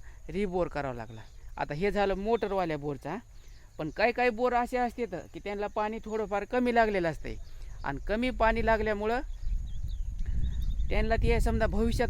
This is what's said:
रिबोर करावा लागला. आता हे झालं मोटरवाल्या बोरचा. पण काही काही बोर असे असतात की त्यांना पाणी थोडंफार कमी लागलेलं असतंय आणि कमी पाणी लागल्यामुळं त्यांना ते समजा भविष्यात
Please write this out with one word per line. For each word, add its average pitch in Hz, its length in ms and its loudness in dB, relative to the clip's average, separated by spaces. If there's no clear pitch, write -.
रिबोर 180 400 0
करावा 143 260 -4
लागला. 113 260 -10
आता 143 180 -2
हे 190 160 0
झालं 196 240 2
मोटरवाल्या 190 640 0
बोरचा. 143 380 -6
पण 156 120 -4
काही 226 220 2
काही 247 180 2
बोर 240 220 0
असे 240 240 0
असतात 233 440 -2
की 165 100 -12
त्यांना 202 220 -4
पाणी 220 380 -2
थोडंफार 208 400 -2
कमी 247 300 2
लागलेलं 202 360 4
असतंय 127 240 -6
आणि 139 140 -2
कमी 233 220 2
पाणी 226 360 4
लागल्यामुळं 220 540 2
त्यांना 220 260 4
ते 226 240 4
समजा 226 260 4
भविष्यात 226 440 2